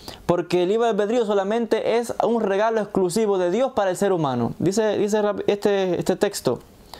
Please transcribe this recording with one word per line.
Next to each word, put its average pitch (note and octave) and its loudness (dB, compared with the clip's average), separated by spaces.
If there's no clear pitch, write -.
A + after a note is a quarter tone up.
porque F3 0
el F3 0
libre A3+ 2
albedrío A3 0
solamente G#3+ 0
es A#3 -4
un A3+ 0
regalo G#3+ 0
exclusivo G3 0
de F3+ 0
Dios C4 0
para G3 0
el F3+ -2
ser G3 2
humano. B2+ 0
Dice, G3 0
dice G#3 0
rap-, G#3 -2
este, G3 2
este - 0
texto. E3+ 0